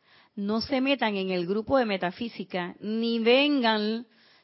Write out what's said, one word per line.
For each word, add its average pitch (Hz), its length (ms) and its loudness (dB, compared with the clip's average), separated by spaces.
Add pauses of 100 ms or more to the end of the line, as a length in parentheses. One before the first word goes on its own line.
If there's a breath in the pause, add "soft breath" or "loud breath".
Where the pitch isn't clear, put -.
(340 soft breath)
no 214 280 -2
se 254 180 -2
metan 254 360 0
en 190 140 -2
el 180 160 0
grupo 214 300 0
de 254 80 4
metafísica, 190 960 -6
ni 226 380 -2
vengan 233 880 2 (380 soft breath)